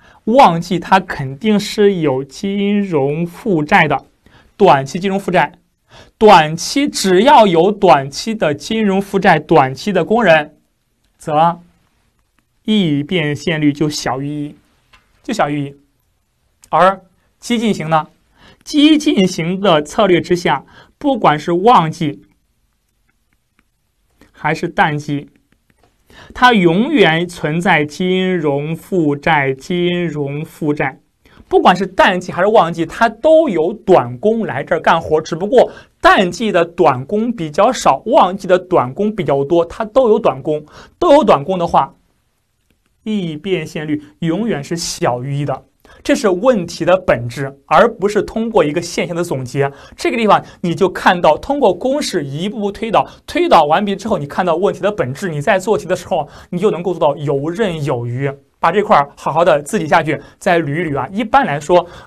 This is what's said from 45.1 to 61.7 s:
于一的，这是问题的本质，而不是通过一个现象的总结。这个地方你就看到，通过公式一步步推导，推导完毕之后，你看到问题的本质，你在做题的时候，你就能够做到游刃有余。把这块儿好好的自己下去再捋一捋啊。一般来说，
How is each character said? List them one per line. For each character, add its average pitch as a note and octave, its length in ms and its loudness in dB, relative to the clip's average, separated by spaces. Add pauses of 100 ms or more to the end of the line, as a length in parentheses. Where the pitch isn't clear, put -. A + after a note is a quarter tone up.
于 C#3 140 -6
一 D3 80 -4
的， C#3 220 -8 (360)
这 D4 120 0
是 A3+ 160 0
问 F#3 360 0
题 - 180 -10
的 E3+ 120 4
本 A#2+ 320 -2
质， C#3 380 -10
而 F3 200 4
不 G#3 220 -2
是 G3+ 140 -2
通 A3+ 280 -6
过 F#3+ 140 2
一 D3 80 -4
个 E3 80 -4
现 E3+ 260 -6
象 E3+ 80 -8
的 F3 80 -4
总 D3 220 -6
结。 C#3 260 -4 (240)
这 - 160 -4
个 B3+ 60 -2
地 A3+ 100 0
方 F#3 160 2 (200)
你 E3+ 120 -2
就 F#3+ 140 0
看 F3+ 320 -2
到， D#3 160 4
通 C#4+ 240 -6
过 G#3+ 120 4
公 C4+ 280 -4
式 E3+ 240 -6
一 D3 240 -8
步 A#3 100 -10
步 G3+ 140 -6
推 A3 180 -10
导， D3+ 160 0 (200)
推 E4+ 220 -2
导 F3 160 6
完 E3 200 0
毕 G3+ 100 -2
之 G#3+ 140 -8
后， G#3 80 -2
你 C#3+ 100 -6
看 F#3 180 -4
到 E3 120 0
问 F#3+ 180 0
题 F3+ 60 -14
的 G3 100 -2
本 C#3+ 220 -4
质， F#3+ 160 -8
你 D3 120 -6
在 G3 180 0
做 G3 180 -2
题 F3+ 100 -6
的 F3 80 -4
时 - 140 -8
候， D#3 180 -4 (240)
你 F3+ 80 -6
就 G#3 120 0
能 E3 120 -4
够 F3 100 -2
做 E3 60 -10
到 D3 180 2
游 D3 340 -4
刃 E3+ 340 -4
有 B2 220 -4
余。 C3 260 -4 (280)
把 E3 120 2
这 G3+ 100 0
块 G3+ 140 2
儿 C#3+ 180 0
好 - 160 -6
好 D#3+ 140 0
的 D3+ 180 2
自 G#3+ 160 -4
己 D#3+ 80 -4
下 E3 160 2
去 D3 160 -4 (200)
再 F3 200 0
捋 D#3 240 -4
一 D#3+ 80 -6
捋 C3+ 80 -6
啊。 B2+ 140 -6
一 G#3 100 -4
般 C4+ 220 2
来 D3 160 -4
说， F3 260 2 (200)